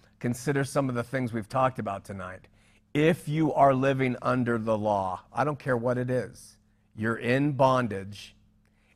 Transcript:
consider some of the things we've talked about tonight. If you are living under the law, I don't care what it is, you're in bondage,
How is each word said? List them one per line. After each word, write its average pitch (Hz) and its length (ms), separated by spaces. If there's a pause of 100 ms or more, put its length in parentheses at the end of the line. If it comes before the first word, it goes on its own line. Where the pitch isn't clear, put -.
(200)
consider 139 440
some 135 260
of 120 60
the 117 80
things 127 300
we've 110 160
talked 131 300
about 101 240
tonight. 92 440 (460)
If 156 340
you 151 260
are 139 200
living 131 480
under 123 360
the 110 200
law, 98 440 (100)
I 117 120
don't 147 160
care 127 180
what 123 200
it 127 120
is, 113 480 (380)
you're 110 220
in 139 340
bondage, 120 840 (600)